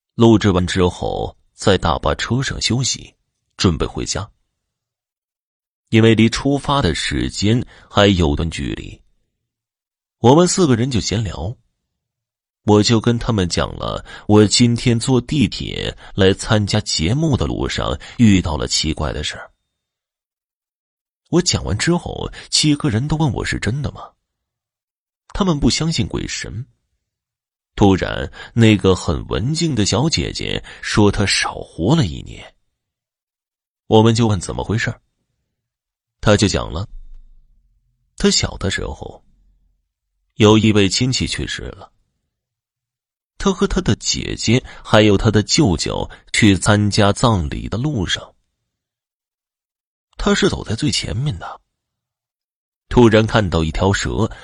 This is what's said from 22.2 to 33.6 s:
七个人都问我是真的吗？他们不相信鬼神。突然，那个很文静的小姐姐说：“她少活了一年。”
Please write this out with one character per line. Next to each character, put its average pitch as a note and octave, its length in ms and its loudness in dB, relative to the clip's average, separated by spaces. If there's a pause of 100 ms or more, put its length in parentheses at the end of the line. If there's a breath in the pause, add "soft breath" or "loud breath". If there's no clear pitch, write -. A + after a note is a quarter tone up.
七 D3+ 260 2
个 D3 140 -2
人 A2+ 160 -2
都 D#3 100 -2
问 D3+ 160 0
我 G2+ 120 -6
是 - 140 -4
真 C3 220 -4
的 A#2 120 -6
吗？ - 180 -18 (1160)
他 - 160 -2
们 E3 140 0
不 C#3+ 100 2
相 D#3 240 0
信 A2+ 140 -2
鬼 - 200 -6
神。 C#2 380 -10 (1120)
突 G2 200 6
然， A1+ 380 -4 (200 loud breath)
那 A2 240 6
个 F#2 180 2
很 C#2 320 -4
文 F#2 260 -4
静 D#3+ 220 -2
的 G#2 100 0
小 B2 240 0
姐 A1 240 -4
姐 G1+ 320 -8 (160 loud breath)
说： G#2 300 2
“她 G2 160 -2
少 - 280 -2
活 F#2+ 420 -4
了 D3 100 2
一 C2 160 -10
年。” - 320 -20 (1300)